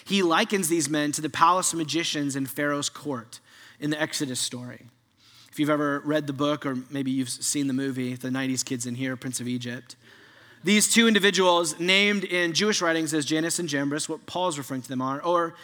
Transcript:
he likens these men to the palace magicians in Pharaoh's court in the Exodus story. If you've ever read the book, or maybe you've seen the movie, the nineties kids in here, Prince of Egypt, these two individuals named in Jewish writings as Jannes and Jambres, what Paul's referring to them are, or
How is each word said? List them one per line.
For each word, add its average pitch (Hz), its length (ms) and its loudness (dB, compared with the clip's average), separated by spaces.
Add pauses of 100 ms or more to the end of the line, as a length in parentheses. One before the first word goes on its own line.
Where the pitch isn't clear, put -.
he 196 180 2
likens 185 460 2
these 156 200 2
men 147 240 0
to 156 80 -6
the 151 100 -4
palace 175 440 4
magicians 151 640 -2
in 135 100 -2
Pharaoh's 147 420 -2
court 123 520 -10 (400)
in 147 100 -2
the 151 100 -2
Exodus 147 380 -2
story. 123 480 -8 (640)
If - 80 -14
you've 147 120 2
ever 147 340 2
read 147 240 0
the 139 40 -6
book, 147 320 -2
or 135 120 -2 (120)
maybe 139 220 -4
you've 131 200 -2
seen - 360 -4
the 135 60 -2
movie, 131 420 -4
the 127 160 -8
nineties 131 320 -2
kids 123 240 -6
in 120 80 -6
here, 131 220 -4
Prince 127 240 -8
of 120 80 -6
Egypt, 123 480 -8 (680)
these 202 260 4
two 226 200 6
individuals 180 720 4
named 196 420 4
in 180 300 0
Jewish 202 280 2
writings 165 320 0
as 151 120 0
Jannes 156 340 0
and 175 100 -4
Jambres, 143 400 -2
what 156 180 -8
Paul's 175 300 -2
referring 131 260 -6
to - 60 -16
them 131 140 -4
are, 135 180 -2
or 170 420 0